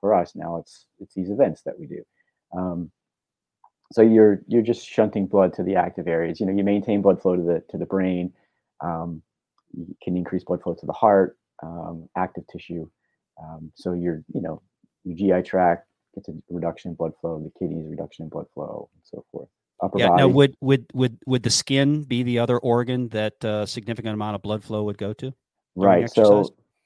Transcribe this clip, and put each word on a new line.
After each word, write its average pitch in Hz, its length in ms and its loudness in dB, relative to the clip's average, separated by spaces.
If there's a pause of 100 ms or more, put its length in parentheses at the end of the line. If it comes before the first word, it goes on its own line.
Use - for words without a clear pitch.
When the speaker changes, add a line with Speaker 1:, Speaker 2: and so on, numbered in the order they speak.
Speaker 1:
for 104 140 2
us 87 200 0
now, 85 220 -8
it's, - 300 -14 (140)
it's 98 140 -20
these 92 140 -6
events 117 380 0
that - 120 -10
we 156 80 -16
do. - 160 -14 (540)
Um, 87 340 -6 (1000)
so 113 120 6
you're, 110 440 8
you're 120 140 2
just 117 260 -2
shunting 107 400 0
blood 92 280 2
to 101 80 -6
the 92 140 0
active 87 300 -2
areas. 82 340 -2
You 110 40 -2
know, 95 80 0
you 101 100 0
maintain 101 380 0
blood 95 220 2
flow 90 140 2
to 90 60 -2
the, 85 280 -2
to - 80 -10
the 82 80 -6
brain, 92 480 -2 (480)
um, 82 400 -8 (520)
you 85 280 -14
can 90 120 -6
increase 90 300 -6
blood 90 180 -6
flow 85 120 -6
to - 100 -16
the 80 80 -10
heart, 98 460 4 (240)
um, 82 520 -12
active 90 340 -6
tissue. 85 380 -12 (560)
Um, 78 320 -18
so 90 200 -6
you're, 87 280 -4 (120)
you 90 80 -4
know, 80 180 -8 (440)
your 87 120 -10
G 95 160 2
I 90 80 4
tract 90 460 0 (280)
gets - 140 -14
a 78 40 -14 (180)
reduction 85 400 -8
in 80 60 -10
blood 80 220 -4
flow, 80 240 -8
the - 160 -16
kidneys 80 300 -6
reduction 78 360 -12
in 78 40 -12
blood - 240 -10
flow, - 400 -14
and - 120 -20
so 117 280 -18
forth. - 160 -14 (340)
Upper 95 160 -2
Speaker 2:
Yeah, 113 100 2
now 87 80 6
Speaker 1:
body. 135 180 6
Speaker 2:
would, 139 260 4
would, 131 320 0
would, 127 320 -2
would 127 180 -2
the - 80 -2
skin 139 520 0
be 123 200 -2
the 120 180 0
other 123 180 2
organ 123 500 0
that 110 340 -4
a 107 240 -2
significant 110 460 -8
amount 107 220 -6
of 98 80 -8
blood 104 200 -4
flow 107 200 -6
would 104 160 -6
go 104 160 -6
to 131 180 -10 (440)
during 98 140 4
Speaker 1:
Right, 90 120 6
Speaker 2:
exercise? 104 460 6
Speaker 1:
so - 60 -16 (320)